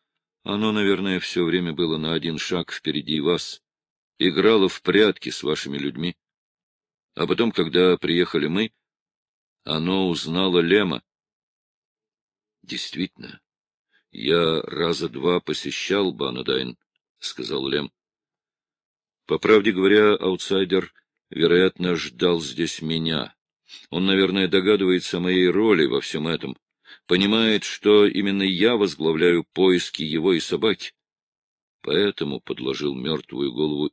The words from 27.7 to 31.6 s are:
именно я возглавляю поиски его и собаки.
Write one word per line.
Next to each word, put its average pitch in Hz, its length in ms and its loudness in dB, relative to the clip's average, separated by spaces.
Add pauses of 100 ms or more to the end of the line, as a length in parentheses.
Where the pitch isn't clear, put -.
именно 98 380 0
я 95 320 2
возглавляю 82 680 2
поиски 90 580 0
его 80 300 0
и 85 60 2
собаки. 90 540 -4 (880)